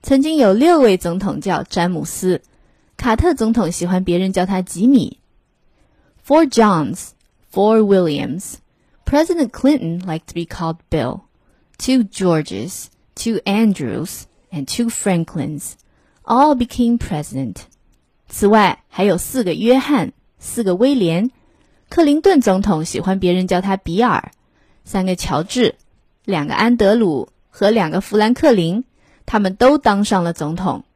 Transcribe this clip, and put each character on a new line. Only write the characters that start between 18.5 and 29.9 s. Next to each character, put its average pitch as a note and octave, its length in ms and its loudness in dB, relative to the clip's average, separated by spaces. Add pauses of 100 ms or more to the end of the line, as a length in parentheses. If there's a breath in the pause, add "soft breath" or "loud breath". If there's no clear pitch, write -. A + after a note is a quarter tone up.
还 - 160 -4
有 F3+ 140 2
四 B3+ 260 -4
个 F3 100 -2
约 A#3+ 240 4
翰、 C4 340 -2 (260)
四 - 260 -8
个 F#3 100 2
威 C4 200 2
廉。 F#3+ 360 0 (580)
克 F4 140 0
林 D4 180 4
顿 F4+ 200 4
总 G3 220 0
统 E3+ 220 0
喜 - 160 -6
欢 F#3+ 200 -2
别 F3+ 120 2
人 F#3 140 0
叫 F3+ 140 0
他 F#3+ 160 -2
比 F3+ 260 -4
尔， A3 300 -2 (520)
三 F#3 220 -4
个 F#3 80 -2
乔 D#3 280 -4
治、 A3 340 0 (480)
两 D#3 220 -4
个 D3+ 80 -6
安 A#3 220 2
德 G#3+ 180 4
鲁 F3+ 340 0 (220)
和 G3+ 200 0
两 G#3 200 0
个 F#3+ 100 -2
富 - 160 -6
兰 G#3+ 180 2
克 D#4 180 2
林， F#3 320 0 (400)
他 - 140 -2
们 G3 160 -2
都 C4+ 240 4
当 G#3 260 2